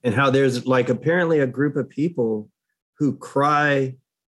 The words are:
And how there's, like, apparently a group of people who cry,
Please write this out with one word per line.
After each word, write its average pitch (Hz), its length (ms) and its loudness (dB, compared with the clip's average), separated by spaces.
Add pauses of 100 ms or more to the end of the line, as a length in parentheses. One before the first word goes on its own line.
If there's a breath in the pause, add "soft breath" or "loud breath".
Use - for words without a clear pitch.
And 117 100 0
how 135 160 2
there's, 127 340 2
like, 127 240 2
apparently 160 520 0
a 135 80 2
group 139 260 -2
of 135 160 -4
people 120 580 -4 (500)
who 143 200 -2
cry, 143 800 0 (340)